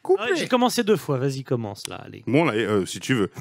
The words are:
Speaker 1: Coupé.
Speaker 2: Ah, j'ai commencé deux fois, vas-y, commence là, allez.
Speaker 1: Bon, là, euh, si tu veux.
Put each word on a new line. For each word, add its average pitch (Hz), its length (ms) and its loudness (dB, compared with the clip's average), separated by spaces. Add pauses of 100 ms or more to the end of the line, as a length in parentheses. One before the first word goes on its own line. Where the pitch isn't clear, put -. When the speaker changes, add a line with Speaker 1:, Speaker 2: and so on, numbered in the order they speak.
Speaker 1:
Coupé. 381 220 2
Speaker 2:
Ah, 247 120 0
j'ai 208 120 -2
commencé 240 360 2
deux 202 140 4
fois, 139 200 -2
vas-y, 135 260 -2
commence 113 440 -4
là, 92 80 -8
allez. 101 320 -16
Speaker 1:
Bon, 143 180 4
là, 117 80 0
euh, 104 320 2
si - 140 -10
tu 131 160 -2
veux. 98 260 0